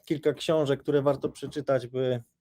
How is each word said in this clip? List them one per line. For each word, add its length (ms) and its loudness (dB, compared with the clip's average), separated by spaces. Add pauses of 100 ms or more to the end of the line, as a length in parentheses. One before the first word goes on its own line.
kilka 280 0
książek, 480 0
które 220 2
warto 260 0
przeczytać, 580 -2
by, 360 -2 (180)